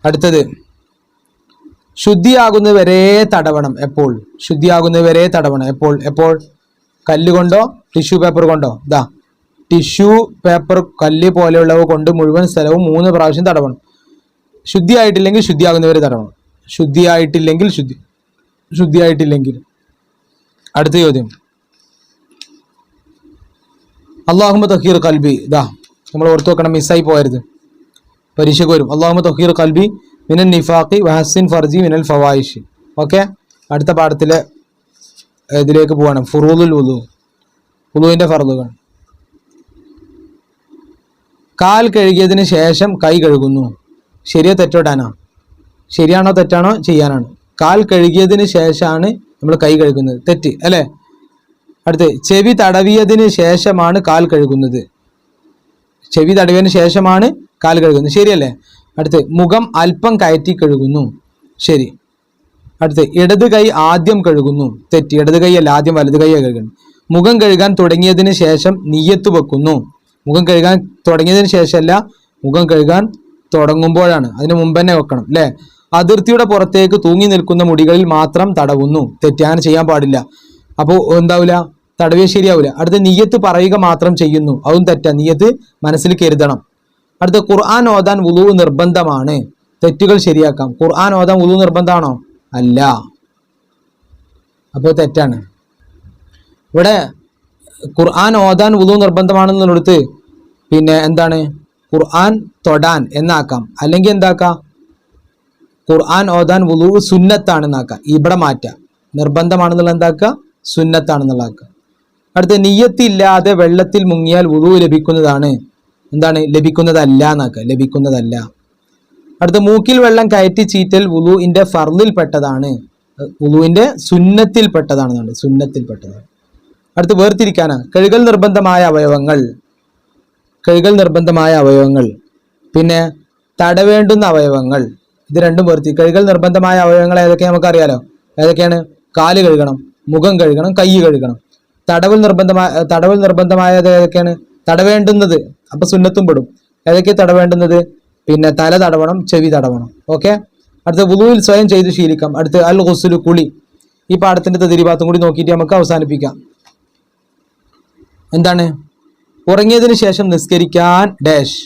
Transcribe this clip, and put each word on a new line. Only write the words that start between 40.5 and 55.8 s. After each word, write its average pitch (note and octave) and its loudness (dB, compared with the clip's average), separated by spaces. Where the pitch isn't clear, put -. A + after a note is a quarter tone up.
കാൽ G#3+ 2
കഴുകിയതിന് F#3+ 2
ശേഷം E3 0
കൈ D#3+ 2
കഴുകുന്നു. C3+ 0
ശരിയോ F3 2
തെറ്റോ E3 0
ഡാനോ? C3+ -4
ശരിയാണോ F#3 2
തെറ്റാണോ? F3+ 0
ചെയ്യാനാണ്. C#3+ 0
കാൽ F3 2
കഴുകിയതിന് F#3 2
ശേഷമാണ് D#3+ -2
നമ്മൾ D#3 -2
കൈ D3+ 2
കഴുകുന്നത്. C3+ 0
തെറ്റ് D#3 -2
അല്ലേ? F3+ 0
അടുത്ത്, E3 0
ചെവി G3 2
തടവിയതിന് G#3 2
ശേഷമാണ് F3 0
കാൽ D#3+ 2
കഴുകുന്നത്. C3+ 0